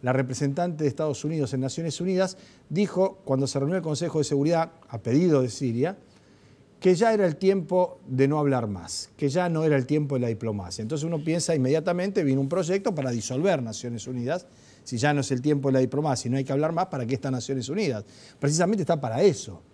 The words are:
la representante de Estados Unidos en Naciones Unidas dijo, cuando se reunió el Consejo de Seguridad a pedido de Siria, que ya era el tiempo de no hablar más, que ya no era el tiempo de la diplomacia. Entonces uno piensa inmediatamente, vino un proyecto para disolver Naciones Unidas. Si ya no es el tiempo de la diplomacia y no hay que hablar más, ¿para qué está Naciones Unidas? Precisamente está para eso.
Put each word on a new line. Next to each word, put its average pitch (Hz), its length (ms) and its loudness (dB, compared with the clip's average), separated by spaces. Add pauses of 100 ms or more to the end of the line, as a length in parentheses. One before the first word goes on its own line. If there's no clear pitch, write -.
la 123 100 2
representante 143 680 -2
de 147 60 4
Estados 151 360 -4
Unidos 151 280 -2
en 131 60 -2
Naciones 139 400 -4
Unidas 185 380 0 (320)
dijo, 190 560 0
cuando 135 200 0
se 139 140 -2
reunió 147 160 0
el 180 80 -2
Consejo 156 360 -2
de 147 40 2
Seguridad 147 480 0 (160)
a 120 120 -10
pedido 147 420 4
de 123 80 0
Siria, 131 480 -2 (800)
que 185 160 6
ya 226 180 4
era 208 140 4
el 156 80 0
tiempo 180 720 2
de 131 200 4
no 151 120 2
hablar 135 260 2
más, 92 500 -8
que 147 140 0
ya 175 200 0
no 160 140 0
era 151 120 4
el 131 100 2
tiempo 147 300 0
de 127 60 0
la 120 80 0
diplomacia. 104 520 -4
Entonces 143 240 -4
uno 165 180 -4
piensa 165 300 0
inmediatamente, 175 720 0
vino 135 180 2
un 139 80 0
proyecto 185 460 0
para 135 160 -2
disolver 135 500 0
Naciones 117 460 -8
Unidas. 127 400 -6 (360)
Si - 140 -8
ya 147 160 2
no 147 80 2
es - 80 -4
el 127 140 -2
tiempo 139 260 2
de 131 40 2
la 131 60 6
diplomacia 143 480 0
y 120 40 -2
no 135 60 0
hay 135 60 -2
que 135 100 -4
hablar 151 180 0
más, 170 160 -2
¿para 127 180 -6
qué 120 80 -2
está 135 160 -4
Naciones 127 400 -4
Unidas? 143 340 -2 (360)
Precisamente 175 420 2
está 156 180 2
para 127 220 -2
eso. 156 400 2 (120)